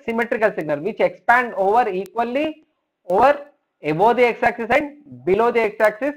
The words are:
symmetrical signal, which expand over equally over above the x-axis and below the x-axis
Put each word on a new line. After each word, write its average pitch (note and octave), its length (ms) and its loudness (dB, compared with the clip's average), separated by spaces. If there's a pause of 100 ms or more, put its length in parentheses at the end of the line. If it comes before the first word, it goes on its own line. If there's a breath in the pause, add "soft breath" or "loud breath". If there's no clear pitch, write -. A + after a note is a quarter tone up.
symmetrical A3+ 520 -2
signal, D3+ 240 -4
which G#3 200 -8
expand A#3 540 0
over G3+ 340 2
equally A#3 800 -6 (420)
over A#3+ 320 4 (440)
above F#3 340 2
the B3 80 4
x-axis A#3 460 -2
and C4+ 520 -4
below G#3 280 2
the A#3 100 2
x-axis A3 560 0